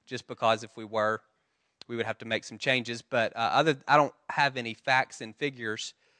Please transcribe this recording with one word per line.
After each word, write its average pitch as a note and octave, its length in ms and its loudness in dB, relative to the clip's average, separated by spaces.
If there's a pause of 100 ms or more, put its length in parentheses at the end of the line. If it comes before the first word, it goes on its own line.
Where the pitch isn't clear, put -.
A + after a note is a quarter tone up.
just B2 220 -12
because A2+ 360 2
if G#2+ 120 -18
we A2+ 80 -12
were, G#2+ 380 0 (640)
we A#2+ 80 -8
would A2+ 100 -2
have A2 120 -4
to - 80 -16
make A2+ 180 -2
some - 140 -14
changes. A#2+ 440 -2
But, A2+ 320 -2
uh, A2+ 200 0
other, D3 240 4 (100)
I C#3+ 80 6
don't D3 180 6 (160)
have C#3 280 0
any A#2 160 -6
facts - 480 0
and A2 140 -10
figures A#2+ 580 -6 (260)